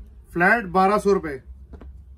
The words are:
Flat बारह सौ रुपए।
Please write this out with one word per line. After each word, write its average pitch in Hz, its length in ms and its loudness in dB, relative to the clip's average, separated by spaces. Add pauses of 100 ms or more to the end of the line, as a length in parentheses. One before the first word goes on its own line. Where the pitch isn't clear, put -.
(340)
Flat 196 340 2
बारह 190 300 2
सौ 196 160 2
रुपए। 151 280 -6 (760)